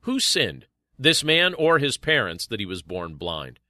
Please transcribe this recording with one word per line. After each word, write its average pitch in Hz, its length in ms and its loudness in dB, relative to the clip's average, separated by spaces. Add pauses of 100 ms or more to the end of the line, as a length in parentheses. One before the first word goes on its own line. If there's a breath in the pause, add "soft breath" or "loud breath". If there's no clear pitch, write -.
who 262 180 -4
sinned, 110 480 -2 (320)
this 156 240 4
man 170 320 2
or 160 240 4
his 139 200 0
parents, 110 500 0
that 113 100 -6
he 101 80 -4
was 90 160 -8
born 85 320 -8
blind?' 73 560 -8